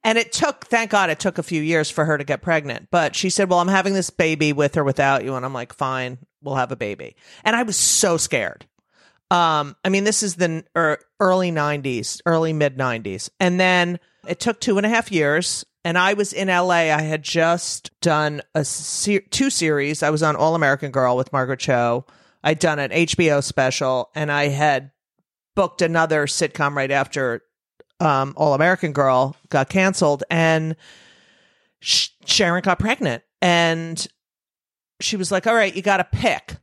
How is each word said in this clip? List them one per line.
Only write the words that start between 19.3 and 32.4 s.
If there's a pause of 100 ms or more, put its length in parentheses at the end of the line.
two
series.
I
was
on
All
American
Girl
with
Margaret
Cho. (380)
I'd
done
an
H
B
O
special,
and
I
had (640)
booked
another
sitcom
right
after, (580)
um,
All
American
Girl (140)
got
canceled,
and (1040)
Sh-, (160)
Sharon